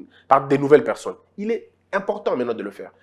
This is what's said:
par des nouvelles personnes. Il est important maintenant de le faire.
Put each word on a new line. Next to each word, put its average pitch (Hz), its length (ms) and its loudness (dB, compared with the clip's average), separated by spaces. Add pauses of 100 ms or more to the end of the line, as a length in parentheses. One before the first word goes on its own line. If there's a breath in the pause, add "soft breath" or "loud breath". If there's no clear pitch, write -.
(260 soft breath)
par 139 200 2
des 139 100 2
nouvelles 143 280 6
personnes. - 320 -6 (200)
Il 208 140 -6
est 226 200 -6 (220)
important 202 440 -4
maintenant 120 180 -4
de 110 80 -8
le 101 80 -8
faire. 98 220 -18 (100 soft breath)